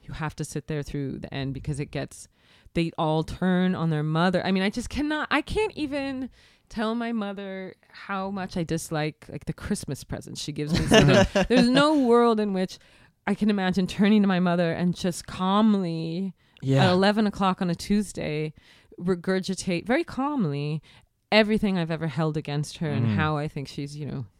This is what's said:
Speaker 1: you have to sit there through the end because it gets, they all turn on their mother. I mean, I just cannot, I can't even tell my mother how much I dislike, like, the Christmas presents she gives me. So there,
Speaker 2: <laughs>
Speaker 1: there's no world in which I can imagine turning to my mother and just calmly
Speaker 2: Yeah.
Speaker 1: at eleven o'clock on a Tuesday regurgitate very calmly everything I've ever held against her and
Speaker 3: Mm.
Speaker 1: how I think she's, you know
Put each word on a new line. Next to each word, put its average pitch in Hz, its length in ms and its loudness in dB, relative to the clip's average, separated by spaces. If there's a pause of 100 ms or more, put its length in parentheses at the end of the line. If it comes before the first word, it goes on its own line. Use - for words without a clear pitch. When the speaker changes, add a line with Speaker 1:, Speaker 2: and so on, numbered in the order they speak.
Speaker 1:
you - 100 -14
have 156 220 -6
to 151 100 -6
sit - 220 -8
there 151 160 -4
through 139 340 -6
the - 160 -12
end 139 220 -4
because 139 240 -6
it 147 100 -6
gets, - 380 -10 (480)
they 165 200 0
all 160 280 0
turn 185 500 2
on 165 160 0
their 151 140 0
mother. 165 420 2
I 190 60 0
mean, 190 100 2
I 196 80 2
just 226 220 -8
cannot, 294 400 -2
I 277 100 2
can't 415 340 -2
even 269 540 -6 (400)
tell 220 240 -2
my 233 180 -4
mother 196 640 -6 (160)
how 196 400 -6
much 196 260 -6
I 185 80 0
dislike, 156 680 -4
like, - 160 -12
the 160 80 -6
Christmas - 500 -6
presents - 360 -10
she - 120 -8
gives 147 280 -2
me. 156 60 0
So 214 160 8
there, 190 440 6
Speaker 2:
<laughs> - 40 -8
Speaker 1:
there's 240 180 6
no 285 300 4
world 233 420 4
in 208 140 0
which 190 240 -2 (500)
I 196 80 0
can 208 160 2
imagine 185 340 2
turning 208 380 4
to 196 40 4
my 185 120 2
mother 175 340 2
and 175 220 0
just - 320 -6
calmly 185 1040 0 (300)
Speaker 2:
Yeah. 135 240 4
Speaker 1:
at 180 40 6
eleven 202 360 4
o'clock 196 340 -2
on 180 80 -2
a 170 60 -2
Tuesday 156 760 -4 (480)
regurgitate 185 840 -2
very 269 180 0
calmly 160 800 -4 (500)
everything 208 460 2
I've 170 140 -2
ever 160 160 -4
held 156 280 -2
against 147 440 -4
her 165 100 -2
and 117 160 0
Speaker 3:
Mm. 110 100 2
Speaker 1:
how 156 220 0
I 147 100 -4
think 143 200 -10
she's, 143 280 -10
you 151 120 -8
know 135 180 -8 (140)